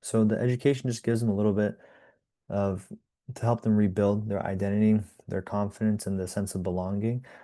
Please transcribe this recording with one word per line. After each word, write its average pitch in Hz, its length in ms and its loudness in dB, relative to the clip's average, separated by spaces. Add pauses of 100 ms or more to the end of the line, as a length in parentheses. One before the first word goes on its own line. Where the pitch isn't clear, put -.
So 113 220 0
the 107 160 2
education 127 500 0
just 117 140 -6
gives 117 180 0
them 117 80 0
a 101 60 2
little 104 180 2
bit 104 240 0 (720)
of, 98 380 -2 (480)
to - 60 -10
help 113 200 2
them 110 140 2
rebuild 104 540 2
their 101 160 -4
identity, 104 560 2 (260)
their 98 140 -4
confidence, 104 680 -2
and 98 120 -4
the 92 80 -4
sense 95 280 -6
of 92 80 -4
belonging 101 640 -2 (180)